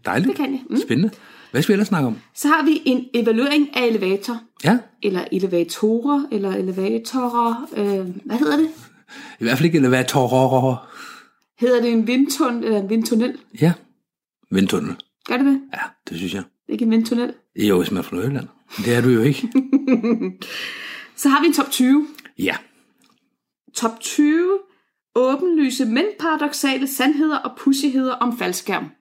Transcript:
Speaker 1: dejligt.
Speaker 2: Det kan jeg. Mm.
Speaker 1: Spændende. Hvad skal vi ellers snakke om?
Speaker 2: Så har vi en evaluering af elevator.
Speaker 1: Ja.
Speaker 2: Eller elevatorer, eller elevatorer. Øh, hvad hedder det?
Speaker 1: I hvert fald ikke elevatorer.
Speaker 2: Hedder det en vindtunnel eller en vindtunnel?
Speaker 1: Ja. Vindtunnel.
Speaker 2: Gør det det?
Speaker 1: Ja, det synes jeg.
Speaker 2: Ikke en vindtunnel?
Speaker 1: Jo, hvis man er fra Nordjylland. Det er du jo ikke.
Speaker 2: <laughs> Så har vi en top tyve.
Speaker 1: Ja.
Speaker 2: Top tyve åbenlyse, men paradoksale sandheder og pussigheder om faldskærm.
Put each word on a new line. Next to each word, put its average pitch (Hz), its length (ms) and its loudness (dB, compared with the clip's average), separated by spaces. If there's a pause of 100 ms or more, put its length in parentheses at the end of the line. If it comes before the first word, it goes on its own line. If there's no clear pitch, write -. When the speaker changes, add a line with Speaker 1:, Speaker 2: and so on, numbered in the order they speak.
Speaker 1:
dejligt. 127 220 0
Speaker 2:
Det 392 100 0
kan 277 140 -4
jeg. 269 180 -6
Mm. 220 160 -2
Speaker 1:
Spændende. 160 240 0 (420)
Hvad 123 100 0
skal - 80 0
vi 214 40 4
ellers 202 140 2
snakke 151 200 0
om? 110 100 -4 (180)
Speaker 2:
Så - 120 -4
har 311 180 2
vi 311 200 4
en 254 280 0
evaluering 254 640 2
af 247 100 0
elevator. 202 520 -2 (240)
Speaker 1:
Ja. 202 140 4 (260)
Speaker 2:
Eller 196 280 -2
elevatorer, 214 1000 0
eller 196 220 -2
elevatorer. 233 1120 -2 (100)
Øh, 202 280 -2 (200)
hvad 214 120 -4
hedder 294 200 2
det? 311 100 2 (720)
Speaker 1:
I - 40 -4
hvert 117 140 2
fald 147 80 2
ikke 165 120 2
elevatorer. 127 1120 2 (680)
Speaker 2:
Hedder 240 220 4
det 240 100 2
en 220 160 2
vindtunnel 254 580 0
eller 220 140 2
en 196 100 -4
vindtunnel? 226 480 0 (240)
Speaker 1:
Ja. 165 120 4 (760)
Vindtunnel. - 440 -2 (320)
Speaker 2:
Gør 247 100 -4
det 269 80 2
det? 277 160 4 (120)
Speaker 1:
Ja, - 60 -10 (300)
det 82 80 -10
synes 90 160 -6
jeg. 98 100 -6 (260)
Speaker 2:
Ikke 226 160 -2
en 220 60 2
vindtunnel? 233 420 0 (220)
Speaker 1:
Jo, 104 220 2
hvis 87 140 0
man 98 60 -2
er 87 40 -4
fra - 140 -10
Nordjylland. 123 320 -4 (380)
Det 120 100 2
er 123 60 2
du 123 80 4
jo 117 120 4
ikke. 143 280 0 (840)
Speaker 2:
<laughs> - 920 -14
Så 285 80 2
har 277 120 4
vi 320 60 4
en 311 60 4
top - 180 -2
tyve. 269 360 4 (320)
Speaker 1:
Ja. 92 160 -2 (1200)
Speaker 2:
Top 226 240 -4
tyve 339 600 2 (560)
åbenlyse, 269 720 2
men 233 180 0 (160)
paradoksale 294 680 -2
sandheder 294 500 0
og - 200 -6
pussigheder 269 560 0
om 240 240 -2
faldskærm. 180 480 -4 (160)